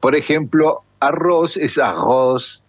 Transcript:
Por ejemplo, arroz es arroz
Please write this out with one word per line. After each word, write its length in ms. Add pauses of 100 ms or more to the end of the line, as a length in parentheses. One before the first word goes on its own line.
Por 160
ejemplo, 640 (180)
arroz 580
es 200
arroz 920